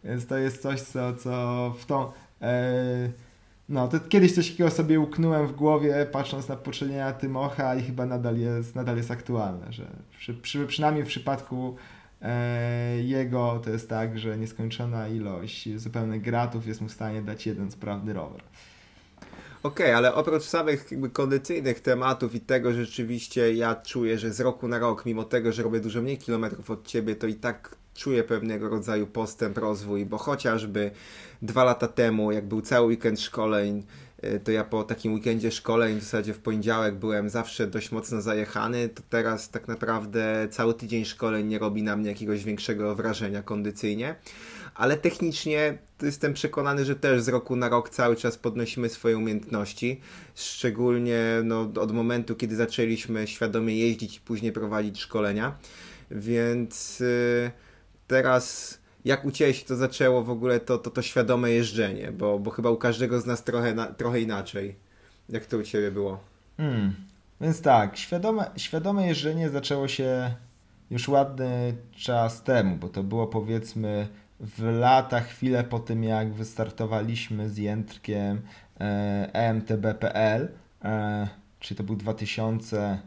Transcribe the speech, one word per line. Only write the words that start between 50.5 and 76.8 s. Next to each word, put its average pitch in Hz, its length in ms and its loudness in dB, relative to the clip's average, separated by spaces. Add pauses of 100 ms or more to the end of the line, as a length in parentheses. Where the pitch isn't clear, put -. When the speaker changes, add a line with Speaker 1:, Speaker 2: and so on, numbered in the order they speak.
Speaker 2:
no, 113 180 2
od 107 300 -2
momentu, 117 440 0
kiedy 110 200 -2
zaczęliśmy 113 720 0
świadomie 113 500 0
jeździć 110 400 0
i - 20 -20
później 113 320 -4
prowadzić 107 480 -2
szkolenia, 107 560 0 (560)
więc, 117 920 -2
y, 120 500 2 (560)
teraz 127 720 2 (280)
jak 135 200 2
u 143 60 0
ciebie 139 220 4
się - 120 -4
to 131 100 -2
zaczęło 127 480 4
w 117 60 -6
ogóle, 120 300 2
to, 120 180 0
to, 117 120 -4
to 123 120 -2
świadome 120 500 2
jeżdżenie, 107 600 2
bo, 101 280 0
bo 101 120 -4
chyba 120 180 0
u 117 80 4
każdego 120 440 2
z 120 40 -6
nas 120 180 -2
trochę 117 300 0
na-, 113 120 -2
trochę 120 360 0
inaczej. 101 540 -4 (540)
Jak 110 160 -6
to 120 120 -2
u 107 60 0
ciebie 104 280 0
było? 98 280 -2 (380)
Speaker 1:
Hmm. 113 380 0 (460)
Więc 160 200 0
tak, 113 360 6
świadome, 202 600 -2
świadome 185 500 0
jeżdżenie 156 420 0
zaczęło 139 380 -2
się 127 480 0 (560)
już 120 160 -4
ładny 127 680 2 (160)
czas 117 520 0
temu, 104 320 4
bo 87 140 -6
to 98 140 -4
było, 110 240 0
powiedzmy, 107 800 -2 (320)
w 110 240 -8
latach, 120 640 4
chwilę 127 360 0
po 120 160 -2
tym, 113 240 -2
jak 110 300 0
wystartowaliśmy 110 1160 -4